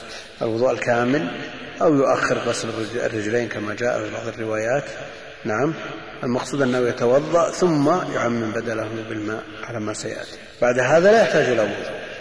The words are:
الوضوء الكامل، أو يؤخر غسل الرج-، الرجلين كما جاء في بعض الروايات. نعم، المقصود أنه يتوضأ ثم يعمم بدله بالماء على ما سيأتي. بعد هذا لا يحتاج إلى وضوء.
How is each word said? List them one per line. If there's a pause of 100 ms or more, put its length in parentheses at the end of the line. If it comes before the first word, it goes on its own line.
(420)
الوضوء
الكامل، (540)
أو
يؤخر
غسل
الرج-،
الرجلين
كما
جاء
في
بعض
الروايات. (600)
نعم، (500)
المقصود
أنه
يتوضأ
ثم (260)
يعمم
بدله (220)
بالماء (200)
على
ما
سيأتي. (240)
بعد
هذا
لا
يحتاج
إلى
وضوء. (240)